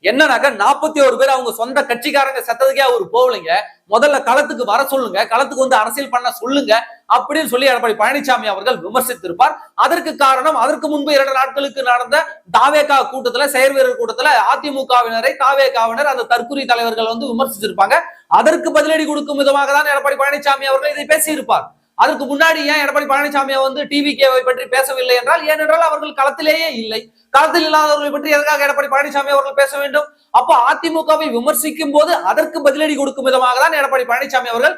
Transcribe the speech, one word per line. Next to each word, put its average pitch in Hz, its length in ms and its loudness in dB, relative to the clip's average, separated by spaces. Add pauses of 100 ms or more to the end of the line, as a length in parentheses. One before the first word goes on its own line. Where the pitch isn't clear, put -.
என்னன்னாக்கா, 269 400 2 (120)
நாற்பத்தி 294 400 0
ஒரு 254 160 4
பேர் 269 160 2
அவங்க 247 240 -2
சொந்த 254 220 -2 (100)
கட்சிக்காரங்க 269 520 -2
செத்ததுக்கே 262 440 0
அவரு 240 180 0 (120)
போகலைங்க, 226 360 0 (420)
முதல்ல 277 340 4
களத்துக்கு 247 380 0
வர 214 160 0 (100)
சொல்லுங்க, 233 280 -4 (120)
களத்துக்கு 262 340 0
வந்து 254 140 2
அரசியல் 233 340 -4
பண்ண 247 180 -2
சொல்லுங்க 240 420 0 (420)
அப்படின்னு 294 380 -2
சொல்லி 269 180 2
எடப்பாடி 233 280 0
பழனிசாமி 240 520 0
அவர்கள் 202 340 -2
விமர்சித்திருப்பார். 240 680 0 (300)
அதற்கு 330 320 0
காரணம், 269 480 2
அதற்கு 302 300 -2
முன்பு 294 200 -2
இரண்டு 269 260 2
நாட்களுக்கு 269 440 -4
நடந்த 247 400 0 (300)
தாவேகா 285 440 4 (140)
கூட்டத்துல, 254 440 -2
செயற் 269 220 2
வீரர் 247 220 0
கூட்டத்துல 240 320 0 (220)
அதிமுகவினரை 254 800 -2 (100)
தாவேகாவினர், 269 680 0
அந்த 240 180 -6
தற்குறி 240 340 -2
தலைவர்கள் 226 480 -2
வந்து 254 200 -6
விமர்சிச்சிருப்பாங்க. 214 640 0 (420)
அதற்கு 320 320 2
பதிலடி 311 340 2
கொடுக்கும் 294 380 -4
விதமாக 277 280 2
தான் 294 220 2
எடப்பாடி 277 240 -2
பழனிசாமி 277 540 -2
அவர்கள் 269 240 0
இதை 294 180 -8
பேசியிருப்பார். 285 540 -2 (300)
அதற்கு 277 280 2
முன்னாடி 311 400 0
ஏன் 294 180 0
எடப்பாடி 285 260 -2
பழனிசாமி 277 540 -2
வந்து 269 260 -4
டி 285 120 -2
வி 285 180 0
கேவை 262 240 4
பற்றி 254 240 -2
பேசவில்லை 262 500 0
என்றால், 285 280 0
ஏனென்றால் 311 420 2
அவர்கள் 302 320 -4
களத்திலேயே 311 580 0
இல்லை. 220 220 -6 (340)
களத்தில் 311 340 4
இல்லாதவர்களை 302 460 2
பற்றி 294 220 -6
எதற்காக 294 300 0
எடப்பாடி 285 260 -2
பழனிசாமி 285 420 0
அவர்கள் 277 260 0
பேச 277 180 2
வேண்டும்? 285 300 -2 (260)
அப்போ 240 200 4 (160)
அதிமுகவை 311 600 0
விமர்சிக்கும் 285 640 -2
போது 311 160 4 (180)
அதற்கு 311 320 -2
பதிலடி 294 340 2
கொடுக்கும் 262 340 -4
விதமாக 254 300 2
தான் 311 200 2
எடப்பாடி 262 280 0
பழனிசாமி 254 440 -2
அவர்கள் 269 260 0